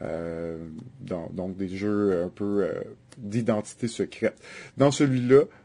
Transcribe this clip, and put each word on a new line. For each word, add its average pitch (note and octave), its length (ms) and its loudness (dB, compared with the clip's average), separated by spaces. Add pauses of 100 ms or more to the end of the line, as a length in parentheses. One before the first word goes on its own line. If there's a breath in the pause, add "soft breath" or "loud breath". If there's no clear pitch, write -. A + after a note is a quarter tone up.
euh, E2 560 -6 (420)
dans, E2+ 320 -8
donc F#2 240 -6
des F#2+ 120 -4
jeux G2 560 2
un F2+ 40 -4
peu, G2+ 360 -2
euh, - 180 -4 (340)
d'identité A2 720 -2
secrète. - 500 -2 (400 loud breath)
Dans C#3 140 6
celui-là, C3+ 540 6 (200 loud breath)